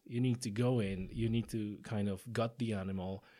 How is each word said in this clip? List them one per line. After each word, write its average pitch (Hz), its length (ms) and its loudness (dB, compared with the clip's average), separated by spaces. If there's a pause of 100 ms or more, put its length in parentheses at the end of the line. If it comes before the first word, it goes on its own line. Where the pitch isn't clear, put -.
You 120 140 0
need 127 200 4
to 117 80 -2
go 120 300 4
in. 95 320 0
You 113 180 0
need 113 200 2
to 104 340 -2
kind 101 260 0
of 95 140 -4 (100)
gut 120 240 0
the 110 160 0
animal. 95 500 -2 (160)